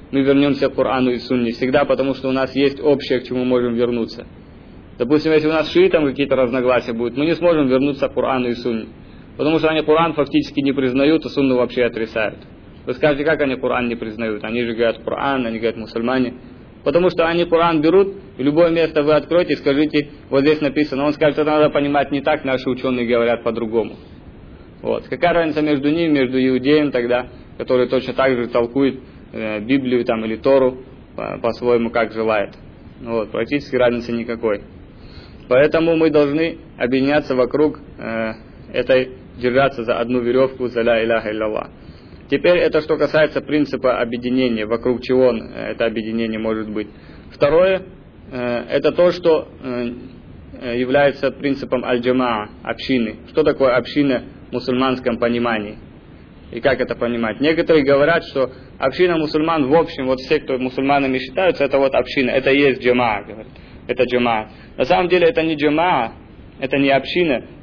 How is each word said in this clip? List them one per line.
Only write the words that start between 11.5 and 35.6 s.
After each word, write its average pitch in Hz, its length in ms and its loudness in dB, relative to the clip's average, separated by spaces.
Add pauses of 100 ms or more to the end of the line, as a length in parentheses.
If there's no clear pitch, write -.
вообще 123 300 0
отрицают. 110 520 -4 (480)
Вы 127 80 -6
скажете, 147 300 0
как 151 180 0
они 135 140 0
Коран 123 320 -2
не 117 80 -4
признают? 110 480 -6
Они 113 200 -4
же 117 100 -4
говорят 113 300 -2
Коран, 135 420 -2
они 113 120 -6
говорят 113 200 -4
мусульмане. 120 560 -4 (500)
Потому 170 260 2
что 170 160 0
они 170 200 0
Коран 165 360 2
берут, 190 340 4 (220)
и 127 60 -6
любое 156 260 4
место 165 320 0
вы 151 120 2
откроете 151 400 2
и - 20 -2
скажите, 147 540 0 (200)
вот 135 120 2
здесь 151 200 4
написано. 147 440 -2
Он 151 80 0
скажет, 147 260 2
это 151 100 0
надо 151 200 4
понимать 143 420 0
не 139 100 -2
так, 151 240 -2
наши 131 240 -2
ученые 123 380 -2
говорят 117 340 2
по-другому. 113 540 -2 (840)
Вот. 113 260 -4
Какая 170 260 0
разница 156 280 0
между 147 280 0
ними, 156 300 0
между 131 200 0
иудеем 131 520 2
тогда, 123 360 -2 (300)
который 123 320 0
точно 131 240 -2
так 135 200 2
же 120 140 -2
толкует, 127 520 0 (340)
э, 107 260 -6
Библию 123 460 0
там, 113 180 -2
или 110 140 -4
Тору 131 400 2 (400)
по-, - 240 -8
по-своему, 117 480 0
как 113 240 -2
желает? 110 380 -2 (500)
Вот. 117 300 -4
Практически 139 440 -4
разницы 120 380 0
никакой. 117 480 -4 (880)
Поэтому 160 480 4